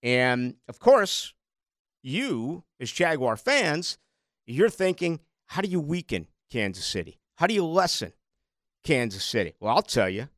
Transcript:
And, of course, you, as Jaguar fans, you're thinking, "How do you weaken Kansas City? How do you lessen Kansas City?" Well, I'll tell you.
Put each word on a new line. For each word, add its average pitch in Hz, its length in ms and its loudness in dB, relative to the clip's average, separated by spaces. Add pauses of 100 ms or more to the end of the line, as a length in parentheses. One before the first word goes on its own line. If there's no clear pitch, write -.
And, 123 540 0 (140)
of 120 100 -16
course, 226 540 4 (680)
you, 156 640 -4 (160)
as 127 100 -8
Jaguar 143 460 0
fans, 180 640 0 (480)
you're 165 240 2
thinking, 180 500 -2 (280)
"How 180 140 -6
do 202 60 -2
you 180 140 -2
weaken 143 460 -4 (220)
Kansas 101 360 -4
City? - 340 -6 (160)
How 175 120 0
do 220 60 2
you 196 120 0
lessen 165 480 0 (720)
Kansas 120 400 0
City?" 92 340 -2
Well, 110 160 0
I'll 110 60 4
tell 104 280 0
you. 107 280 -8